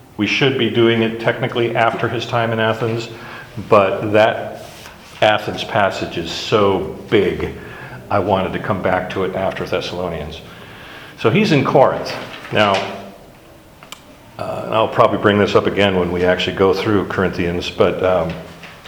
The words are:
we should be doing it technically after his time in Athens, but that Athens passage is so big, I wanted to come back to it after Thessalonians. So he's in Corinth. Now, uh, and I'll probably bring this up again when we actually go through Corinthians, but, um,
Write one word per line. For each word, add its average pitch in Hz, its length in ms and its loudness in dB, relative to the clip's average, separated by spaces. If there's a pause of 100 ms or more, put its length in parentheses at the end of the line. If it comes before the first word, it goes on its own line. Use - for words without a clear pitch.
(160)
we 104 100 0
should 127 300 0
be 117 140 0
doing 113 320 4
it 110 180 -2
technically 120 560 -2
after 117 320 2
his 113 160 -4
time 117 280 0
in 113 80 -2
Athens, 113 500 -2 (580)
but 104 440 4
that - 520 2 (560)
Athens 107 420 2
passage 95 540 -2
is 82 140 -6
so 98 640 0 (160)
big, 87 440 2 (560)
I 101 80 2
wanted 92 360 0
to 92 60 -4
come 98 200 -4
back 92 300 0
to 95 140 -2
it 80 120 -4
after 92 300 -4
Thessalonians. 85 720 -6 (800)
So 123 100 2
he's 202 240 4
in 139 140 4
Corinth. 113 480 2 (360)
Now, 104 220 4 (1700)
uh, - 260 -8
and 117 100 -4
I'll 110 140 4
probably 110 300 2
bring 104 200 4
this 98 160 4
up 107 120 4
again 98 320 2
when 87 140 0
we 90 120 0
actually 92 320 2
go 95 160 4
through 95 360 2
Corinthians, 87 600 -2
but, 92 340 2
um, 90 300 2 (560)